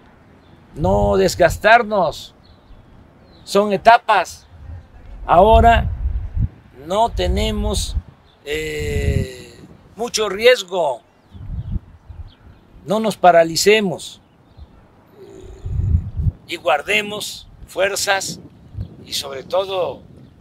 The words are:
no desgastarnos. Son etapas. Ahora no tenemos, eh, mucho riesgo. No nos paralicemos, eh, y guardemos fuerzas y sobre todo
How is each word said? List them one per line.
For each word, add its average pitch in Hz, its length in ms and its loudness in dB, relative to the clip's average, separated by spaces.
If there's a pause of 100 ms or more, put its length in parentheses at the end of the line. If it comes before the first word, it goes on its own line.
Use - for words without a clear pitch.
(760)
no 202 420 0
desgastarnos. 190 1160 2 (1120)
Son 208 300 0
etapas. 208 760 2 (800)
Ahora 220 640 6 (960)
no 208 240 0
tenemos, 208 840 -4 (500)
eh, 147 1120 -6 (360)
mucho 214 340 -4
riesgo. 190 720 0 (1800)
No 196 140 -2
nos 220 180 -4
paralicemos, 170 1040 2 (1000)
eh, - 300 -20 (1000)
y 170 100 -6
guardemos 175 880 -2 (180)
fuerzas 196 760 -2 (640)
y - 100 -14
sobre 139 300 -10
todo 180 600 -4 (380)